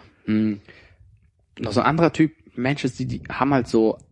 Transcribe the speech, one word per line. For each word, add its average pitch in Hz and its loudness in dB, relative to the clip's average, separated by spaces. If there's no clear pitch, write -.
Mm, 107 2
noch 107 -6
so 117 -6
ein 117 -2
anderer 165 2
Typ 156 2
Mensch 135 -2
ist, - -6
die, 127 -4
die - -8
haben 139 0
halt 123 2
so 110 2